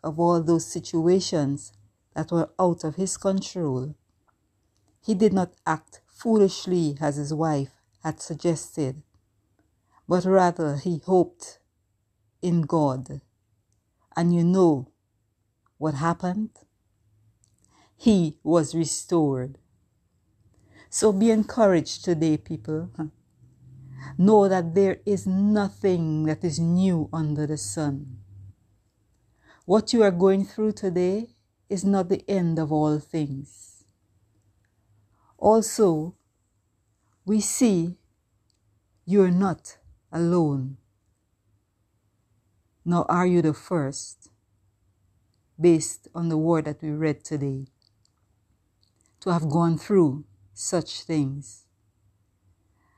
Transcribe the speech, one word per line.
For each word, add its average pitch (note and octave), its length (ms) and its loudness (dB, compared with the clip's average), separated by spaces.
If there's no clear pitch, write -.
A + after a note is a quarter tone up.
of D#3 160 -6
all E3+ 220 4
those E3 240 2
situations E3 1080 -2
that D#3 160 -8
were E3+ 280 -2
out F3 260 0
of D#3 120 -6
his F#3 200 -6
control, D#3 800 -4
he A3 140 -4
did G3+ 180 4
not F#3 220 -2
act - 400 -6
foolishly F3+ 920 0
as D3 160 -2
his D3 160 -6
wife D3+ 480 -2
had D#3 160 -8
suggested, D3+ 840 -6
but F3 160 2
rather F3 520 2
he E3 300 -4
hoped - 540 0
in E3+ 200 0
God. C#3+ 580 -2
And E3+ 180 2
you E3+ 80 2
know E3+ 480 4
what D3+ 160 -4
happened? F3+ 560 -4
He F3+ 460 2
was D#3 320 0
restored. C#3+ 840 -2
So G#3+ 240 2
be G#3 180 4
encouraged G#3 760 2
today, D#3+ 340 0
people. D#3 520 -10
Know G3+ 300 6
that F3 260 -2
there G3 220 2
is G3 220 -2
nothing F#3+ 960 0
that D#3 180 -2
is E3 160 -4
new E3+ 540 2
under D3+ 340 -4
the D3+ 100 -6
sun. C#3+ 640 -8
What G#3+ 280 2
you A#3 100 4
are G3+ 80 6
going F#3+ 340 2
through G#3+ 280 -4
today F#3+ 640 -2
is F#3 160 -4
not F#3+ 240 2
the - 200 -4
end E3+ 300 0
of D#3 140 -2
all D3+ 260 2
things. C#3+ 840 -8
Also, G3+ 800 2
we G#3+ 160 0
see F3+ 560 0
you G3 160 4
are F#3 80 4
not F3+ 460 -2
alone, D3+ 640 0
nor F3 260 0
are F3 160 2
you F3 160 2
the D3+ 120 0
first, - 760 -8
based D#3+ 540 2
on E3+ 140 -4
the D#3 100 -2
word D#3+ 260 0
that D3+ 180 -10
we D#3 80 -8
read D3+ 340 -4
today, C3+ 420 -6
to F#3 120 -2
have D#3+ 180 0
gone E3+ 260 2
through D#3 480 2
such - 480 -6
things. C#3+ 640 -6